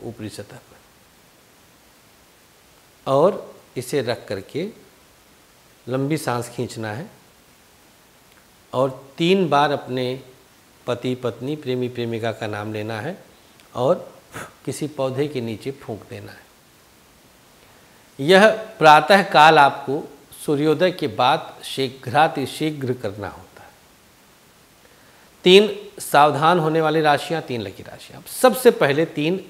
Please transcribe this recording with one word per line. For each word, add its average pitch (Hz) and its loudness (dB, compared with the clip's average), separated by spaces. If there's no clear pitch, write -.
ऊपरी 110 -12
सतह 104 -16
पर - -20
और 156 2
इसे 135 -4
रख 117 -6
करके 127 -8
लंबी 135 -2
सांस 120 -4
खींचना 110 -8
है 147 -14
और 135 -4
तीन 175 2
बार 143 2
अपने 127 -6
पति 127 -4
पत्नी, 127 -8
प्रेमी 127 -6
प्रेमिका 117 -6
का 110 -10
नाम 104 -8
लेना 107 -8
है 175 -12
और 135 -2
किसी 143 -8
पौधे 131 -4
के 139 -8
नीचे 113 -8
फूंक 113 -14
देना 101 -16
है। - -20
यह 190 6
प्रातः 156 6
काल 156 6
आपको 139 0
सूर्योदय 151 0
के 160 -4
बाद 127 -2
शीघ्रातिशीघ्र 139 -2
करना 101 -8
होता - -20
है। - -20
तीन 202 6
सावधान 151 4
होने 156 0
वाली 156 0
राशियां, 151 0
तीन 120 -8
लकी 95 -12
राशियां। - -20
सबसे - 4
पहले 151 2
तीन 160 -4